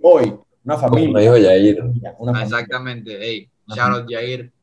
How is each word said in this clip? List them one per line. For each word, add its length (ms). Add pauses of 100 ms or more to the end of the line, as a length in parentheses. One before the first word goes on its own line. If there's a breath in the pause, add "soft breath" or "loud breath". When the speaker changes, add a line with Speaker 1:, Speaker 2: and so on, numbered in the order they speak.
Speaker 1:
hoy, 220 (420)
una 100
Speaker 2:
Como 140
Speaker 1:
familia. 240
Speaker 2:
me 80
dijo 160
Yair. 440
Speaker 1:
Una 100 (180)
Speaker 3:
Ah, 80
Speaker 1:
familia. 260
Speaker 3:
exactamente, 840
ey, 200 (180)
Speaker 1:
Una 100
Speaker 3:
shout 120
out 120
Speaker 1:
familia. 200
Speaker 3:
Yair, 300 (120)